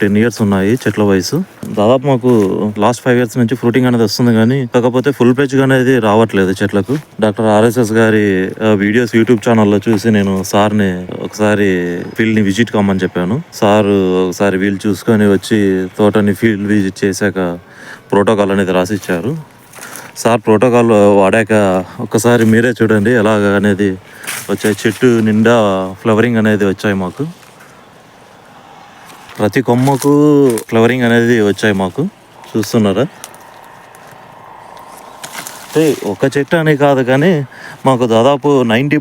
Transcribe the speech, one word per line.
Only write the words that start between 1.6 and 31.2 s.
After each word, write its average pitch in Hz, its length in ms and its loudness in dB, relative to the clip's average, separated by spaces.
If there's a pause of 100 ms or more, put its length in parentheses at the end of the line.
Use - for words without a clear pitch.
దాదాపు 123 320 2
మాకు 127 200 0 (520)
లాస్ట్ 120 220 -2
ఫైవ్ 123 160 2
ఇయర్స్ 120 200 -4
నుంచి 120 200 0
ఫ్రూటింగ్ 127 300 0
అనేది 117 180 2
వస్తుంది, 120 300 0
కానీ 120 200 2 (140)
కాకపోతే 123 460 0
ఫుల్ 123 180 4
ప్లెడ్జ్‌గా 135 300 0
అనేది 131 280 2 (120)
రావట్లేదు 101 520 2
చెట్లకు. 101 360 -2 (300)
డాక్టర్ 107 300 0
ఆర్ఎస్ఎస్ 110 440 2
గారి, 110 260 2 (420)
ఆ, 107 40 2 (120)
వీడియోస్ 110 360 0
YouTube 113 280 2
ఛానల్లో 107 400 2
చూసి 110 300 0
నేను 98 160 0 (180)
సార్ని 104 380 0 (380)
ఒకసారి 104 420 0 (480)
ఫీల్డ్ని 110 320 0
విజిట్ 101 260 -2
కమ్మని 98 300 0
చెప్పాను. 90 320 -4 (240)
సార్ 104 280 2 (360)
ఒకసారి 92 380 -2
వీలు 98 240 -2
చూసుకొని 104 480 0
వచ్చి 104 260 -2 (380)
తోటని 104 420 2
ఫీల్డ్ 101 320 -2
విజిట్ 95 320 -2
చేశాక 95 340 -2 (720)
ప్రోటోకాల్ 101 460 2
అనేది 92 220 0
రాసిచ్చారు. 92 540 -4 (920)
సార్ 113 240 0
ప్రోటోకాల్ 117 440 4 (280)
వాడాక 107 340 2 (520)
ఒక్కసారి 117 460 2
మీరే 117 200 2 (100)
చూడండి 110 400 2
ఎలాగ 104 400 0
అనేది 101 260 0 (640)
వచ్చాయి. 101 300 -2
చెట్టు 120 280 0 (200)
నిండా 113 260 2 (460)
ఫ్లవరింగ్ 113 400 0
అనేది 104 300 0
వచ్చాయి 98 320 -4
మాకు. 90 200 -8 (2250)
ప్రతి 107 300 -2
కొమ్మకు 131 420 2 (580)
ఫ్లవరింగ్ 117 380 2
అనేది 117 300 2 (100)